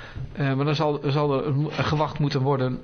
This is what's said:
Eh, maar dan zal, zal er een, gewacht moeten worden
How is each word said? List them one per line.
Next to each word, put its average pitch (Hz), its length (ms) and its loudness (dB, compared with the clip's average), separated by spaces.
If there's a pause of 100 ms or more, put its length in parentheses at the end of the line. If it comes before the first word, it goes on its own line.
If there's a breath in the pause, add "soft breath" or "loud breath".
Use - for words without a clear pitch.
(320 loud breath)
Eh, 135 220 0
maar 135 100 0
dan 151 100 2
zal, 151 300 0
zal 143 340 2
er - 80 -2
een, 147 240 0
gewacht 151 480 0
moeten 143 220 2
worden 127 440 0